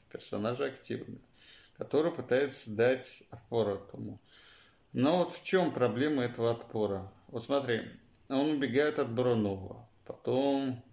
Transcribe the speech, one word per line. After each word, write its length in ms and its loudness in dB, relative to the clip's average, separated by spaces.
в 100 -20
персонажа 540 -4
активного, 560 -8
который 340 0
пытается 600 0
дать 580 2
отпор 400 -2
этому. 500 -6
Но 280 2
вот 120 0
в 140 -10
чем 280 2
проблема 500 2
этого 280 0
отпора? 580 -2
Вот 160 -8
смотри, 380 0
он 300 2
убегает 420 2
от 160 0
Бурунова. 720 0
Потом 840 0